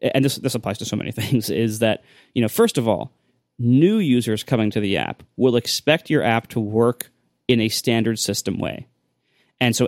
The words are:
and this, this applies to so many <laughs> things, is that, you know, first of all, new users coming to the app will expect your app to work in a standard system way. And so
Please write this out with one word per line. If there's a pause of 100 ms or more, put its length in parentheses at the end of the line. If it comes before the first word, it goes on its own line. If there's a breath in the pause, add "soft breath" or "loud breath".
and
this,
this
applies
to
so
many
<laughs>
things,
is
that, (320 soft breath)
you
know,
first
of
all, (460)
new
users
coming
to
the
app (120)
will
expect
your
app
to
work (380)
in
a
standard
system
way. (760)
And
so